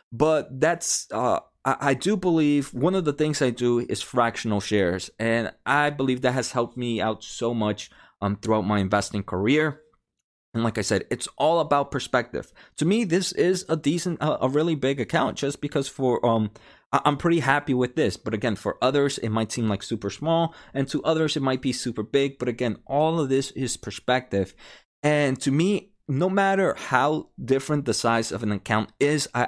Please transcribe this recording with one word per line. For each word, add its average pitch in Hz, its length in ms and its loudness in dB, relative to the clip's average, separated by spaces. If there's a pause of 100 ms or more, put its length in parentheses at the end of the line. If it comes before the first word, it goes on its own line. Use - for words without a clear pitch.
(100)
But 143 480 0
that's, 160 540 0
uh, 110 280 0 (260)
I, 135 140 2
I 143 140 2
do 190 220 0
believe 156 560 2
one 156 220 0
of 190 100 0
the 151 80 0
things 151 300 0
I 127 80 2
do 120 300 2
is - 200 -4
fractional 113 600 0
shares. 92 580 0
And 113 340 0 (140)
I 147 240 2
believe 135 320 0
that 127 100 2
has 127 200 -2
helped 120 260 -2
me 120 200 -2
out 107 240 -2
so - 300 -4
much, 107 380 -2 (320)
um, 101 140 0
throughout 110 260 0
my 104 160 2
investing 98 440 0
career. 139 600 0 (720)
And 113 100 0
like 110 140 -2
I 107 40 -2
said, 101 280 0
it's - 260 -4
all 160 240 2
about 143 300 0
perspective. - 600 -4 (280)
To 151 80 0
me, 220 180 2
this 180 280 0
is 180 360 0
a - 80 0
decent, 160 460 -2
uh, 147 180 0
a 131 80 2
really 156 280 0
big 139 220 0
account 131 380 -2
just 143 240 -4
because 139 280 -2
for, 127 380 0
um, 110 240 2 (420)
I, 135 120 2
I'm 147 120 4
pretty 170 220 2
happy 143 340 2
with 123 220 2
this. 123 220 0
But 110 180 -6
again, 110 220 -2
for - 260 -4
others, 139 360 2
it 113 100 -4
might 110 240 -2
seem 113 160 0
like 101 160 -2
super 107 260 -4
small. 165 420 0 (220)
And 139 140 -2
to 147 160 -2
others, 160 320 0
it 143 60 0
might 131 200 0
be 131 100 0
super 117 300 -4
big. 139 380 0
But 123 80 -2
again, 120 360 -2
all 156 360 0
of 139 80 0
this 135 240 0
is 127 240 -6
perspective. 107 800 -2 (480)
And 147 380 2
to 135 100 0
me, 175 400 0 (160)
no 151 200 0
matter 196 480 2
how 147 520 0 (140)
different 135 420 0
the 113 100 0
size 117 380 0
of 110 100 -4
an 107 80 -2
account 107 480 -2
is, 143 340 0
I, 123 160 0